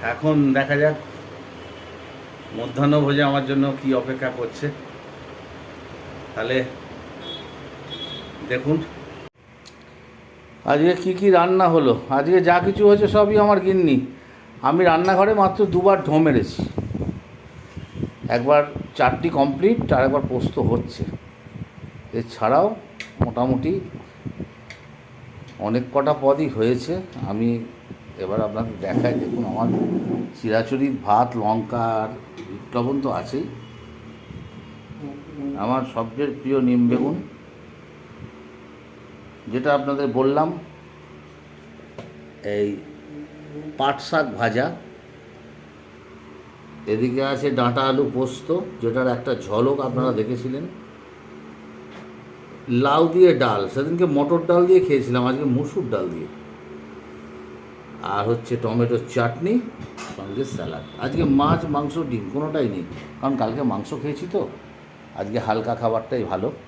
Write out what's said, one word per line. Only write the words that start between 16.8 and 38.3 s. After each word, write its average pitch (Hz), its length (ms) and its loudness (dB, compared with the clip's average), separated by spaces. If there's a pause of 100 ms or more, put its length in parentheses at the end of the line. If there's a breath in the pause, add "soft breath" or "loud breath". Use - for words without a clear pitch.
একবার 139 260 6 (360)
চাটনি 139 400 2
কমপ্লিট 143 420 2 (160)
আর 127 120 4
একবার 135 240 0
পোস্ত 127 240 -2 (160)
হচ্ছে। - 320 -4 (1160)
এছাড়াও 123 480 2 (580)
মোটামুটি 120 460 0 (2000)
অনেক 120 160 0 (100)
কটা 143 200 2 (100)
পদই 139 240 4 (100)
হয়েছে। 123 360 2 (380)
আমি 113 180 0 (760)
এবার 98 240 -2
আপনাদের 107 280 -6 (100)
দেখাই, 120 360 0
দেখুন 117 300 -4
আমার 113 160 0 (720)
চিরাচুরি 113 500 0 (180)
ভাত, 110 240 4 (140)
লঙ্কা 113 400 0 (180)
আর 113 80 -4 (380)
বিট 98 160 -12 (100)
লবণ 123 300 -2
তো 135 60 -2 (100)
আছেই, 139 260 -6 (2250)
আমার 127 180 0 (120)
সবচেয়ে 113 360 -4 (120)
প্রিয় 135 260 0
নিম 123 220 4
বেগুন, 139 260 0 (2250)